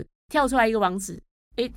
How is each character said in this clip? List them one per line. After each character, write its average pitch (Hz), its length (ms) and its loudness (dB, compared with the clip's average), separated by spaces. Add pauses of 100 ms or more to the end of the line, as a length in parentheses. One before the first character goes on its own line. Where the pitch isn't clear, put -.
(300)
跳 285 180 2
出 254 80 0
来 233 120 4
一 226 40 0
个 226 60 0
网 190 220 0
址， 185 200 -12 (360)
诶， 247 220 -4